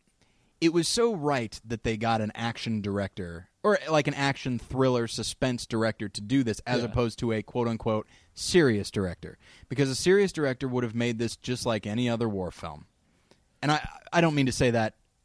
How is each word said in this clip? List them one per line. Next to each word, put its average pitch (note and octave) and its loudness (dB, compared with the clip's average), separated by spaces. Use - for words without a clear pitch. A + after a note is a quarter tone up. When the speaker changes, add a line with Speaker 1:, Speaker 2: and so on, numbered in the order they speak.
Speaker 1:
it E3 4
was E3 2
so A#3 2
right C#3+ -2
that A2+ -6
they A2+ 0
got A2+ 0
an G#2+ -2
action A#2 -4
director, G2 -4
or, G#3 4
like, D3+ 2
an C#3+ -2
action C#3 -2
thriller B2 2
suspense B2 -4
director A2 0
to G2+ -12
do A#2+ 2
this, A2 -2
as B2 0
Speaker 2:
Yeah. A#2 -2
Speaker 1:
opposed A#2 0
to A#2 0
a G#2+ -2
quote-unquote A#2 -2
serious B2+ 2
director. F2+ -4
Because C3+ 2
a C3 -2
serious F#3+ 4
director C#3 -2
would B2 -2
have A2+ -4
made A#2+ 0
this A#2 -2
just - -4
like A2 0
any A#2+ 0
other A#2 0
war F#2+ -4
film. D#2 -12
And C#3 2
I, D3+ 0
I E3+ 4
don't E3 4
mean C#3 4
to B2 0
say B2+ 4
that A2+ 0